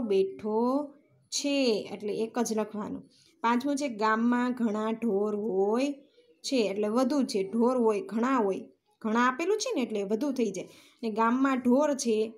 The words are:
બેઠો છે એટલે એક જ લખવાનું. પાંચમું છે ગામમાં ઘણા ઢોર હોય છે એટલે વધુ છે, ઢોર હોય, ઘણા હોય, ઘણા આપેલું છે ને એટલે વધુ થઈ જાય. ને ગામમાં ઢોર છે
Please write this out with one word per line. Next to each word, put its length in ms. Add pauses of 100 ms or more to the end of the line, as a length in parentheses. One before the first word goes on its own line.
બેઠો 560 (760)
છે 240 (360)
એટલે 200
એક 260
જ 160
લખવાનું. 480 (400)
પાંચમું 340
છે 120
ગામમાં 640
ઘણા 400
ઢોર 440
હોય 560 (520)
છે 120
એટલે 320
વધુ 360
છે, 180
ઢોર 340
હોય, 240
ઘણા 380
હોય, 260 (380)
ઘણા 260
આપેલું 300
છે 160
ને 80
એટલે 220
વધુ 280
થઈ 180
જાય. 180 (340)
ને 80
ગામમાં 480
ઢોર 360
છે 220 (220)